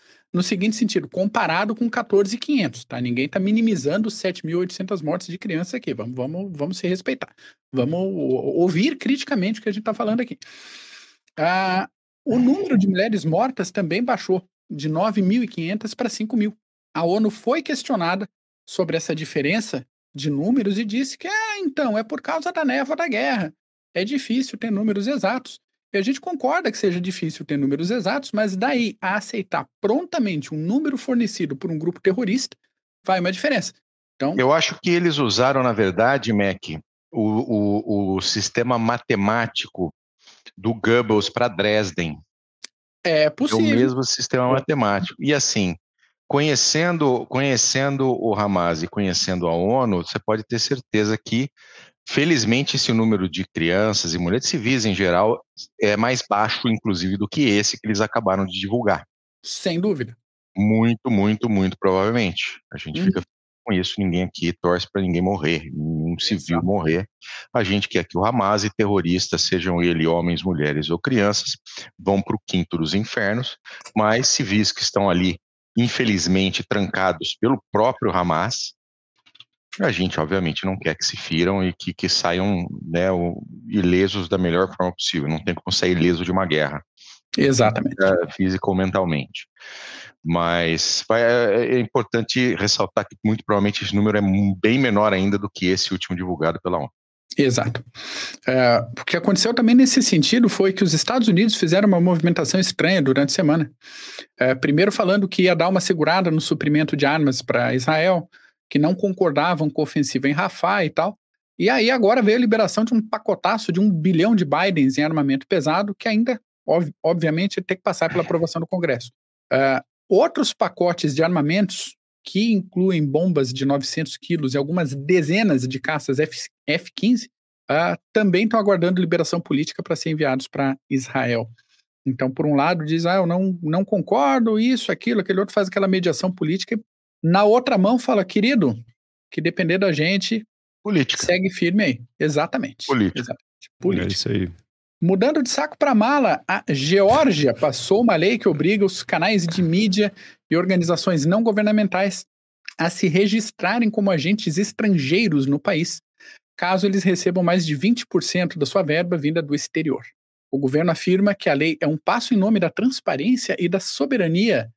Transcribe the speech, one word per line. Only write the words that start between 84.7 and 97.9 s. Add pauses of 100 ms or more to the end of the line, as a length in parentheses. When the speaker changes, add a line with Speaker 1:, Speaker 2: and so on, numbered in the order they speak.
Speaker 2:
forma
possível.
Não
tem
como
sair
ileso
de
uma
guerra. (540)
Speaker 1:
Exatamente.
Speaker 2:
Eh,
física
ou
mentalmente. (760)
Mas
vai,
é,
é
importante
ressaltar
que,
muito
provavelmente,
esse
número
é
mu-,
bem
menor
ainda
do
que
esse
último
divulgado
pela
onu. (480)
Speaker 1:
Exato. (640)